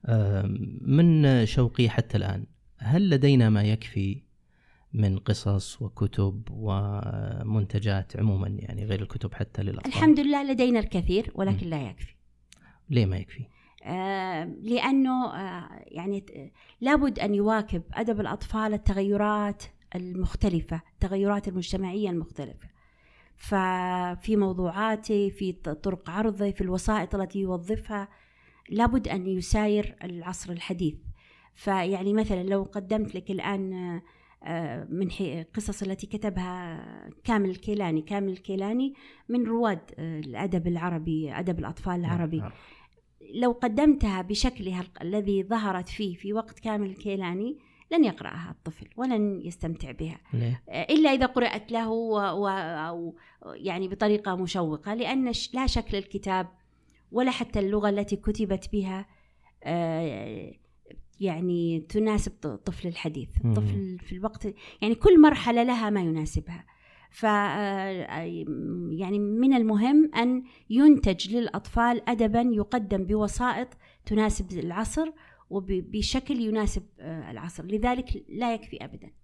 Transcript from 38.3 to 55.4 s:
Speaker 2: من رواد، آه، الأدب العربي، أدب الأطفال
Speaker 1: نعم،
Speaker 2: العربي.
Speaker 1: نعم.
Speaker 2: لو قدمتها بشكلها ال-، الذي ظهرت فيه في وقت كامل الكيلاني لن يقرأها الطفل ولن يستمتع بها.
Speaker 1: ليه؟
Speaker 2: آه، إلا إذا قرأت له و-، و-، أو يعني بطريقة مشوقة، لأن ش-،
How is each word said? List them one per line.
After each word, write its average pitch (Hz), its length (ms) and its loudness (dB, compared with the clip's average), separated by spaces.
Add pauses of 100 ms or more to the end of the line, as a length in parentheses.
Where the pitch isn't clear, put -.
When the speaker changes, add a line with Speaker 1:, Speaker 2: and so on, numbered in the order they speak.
Speaker 2:
من 240 160 0
رواد، 220 340 0 (180)
آه، 160 220 -6
الأدب 160 480 -4
العربي، 165 640 -2
أدب 175 280 -4
الأطفال 175 420 -4
Speaker 1:
نعم، 170 100 -2
Speaker 2:
العربي. 165 260 -2
Speaker 1:
نعم. 107 140 -6 (840)
Speaker 2:
لو 240 180 2
قدمتها 247 720 4
بشكلها 190 600 -2
ال-، - 200 -14
الذي 196 420 0
ظهرت 196 460 -2
فيه 190 260 -6
في 202 180 -8
وقت 220 260 -6
كامل 208 300 -4
الكيلاني 196 680 -6 (340)
لن 320 140 6
يقرأها 170 460 -4
الطفل - 360 -14 (100)
ولن 214 440 0
يستمتع 165 500 -8
بها. 160 260 -8 (160)
Speaker 1:
ليه؟ 117 360 -2
Speaker 2:
آه، 160 140 -6
إلا 311 260 4
إذا 262 160 4
قرأت 240 460 -2
له 226 180 -2
و-، 208 540 0
و-، 202 40 0
أو 170 680 -6 (300)
يعني 185 420 -6
بطريقة 208 480 0
مشوقة، 180 580 -2
لأن 240 400 -2
ش-، - 200 -6